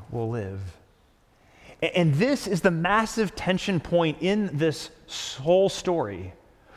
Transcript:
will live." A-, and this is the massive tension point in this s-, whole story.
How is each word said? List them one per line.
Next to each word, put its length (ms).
will 200
live." 480
A-, 160
and 160
this 340
is 140
the 100
massive 640
tension 460
point 400
in 320
this 380
s-, 280
whole 320
story. 640